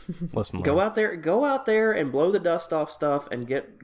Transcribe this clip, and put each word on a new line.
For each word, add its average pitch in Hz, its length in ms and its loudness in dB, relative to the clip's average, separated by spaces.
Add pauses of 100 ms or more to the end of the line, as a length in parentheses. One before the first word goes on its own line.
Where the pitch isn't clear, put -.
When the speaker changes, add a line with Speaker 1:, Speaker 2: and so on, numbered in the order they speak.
Speaker 1:
<laughs> 175 240 -8
Speaker 2:
lesson 104 280 -4
Speaker 3:
Go 143 160 2
Speaker 2:
learned. 190 100 4
Speaker 3:
out 214 80 -4
there, 214 220 0
go 170 280 2
out 269 220 0
there 220 240 4
and 147 220 0
blow 151 180 4
the 202 80 2
dust 170 340 0
off 151 200 -2
stuff 143 400 -2
and 120 160 -6
get, 131 360 -4